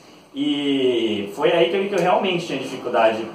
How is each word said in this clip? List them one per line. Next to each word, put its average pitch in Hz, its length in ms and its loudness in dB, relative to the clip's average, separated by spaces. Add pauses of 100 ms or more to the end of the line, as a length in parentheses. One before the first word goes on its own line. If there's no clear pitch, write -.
(380)
E 127 960 0
foi 151 160 2
aí - 200 4
que 202 60 0
eu 196 60 0
vi 202 60 -2
que 202 60 -4
eu 185 40 2
realmente 180 480 2
tinha 139 120 -6
dificuldade 113 640 0 (100)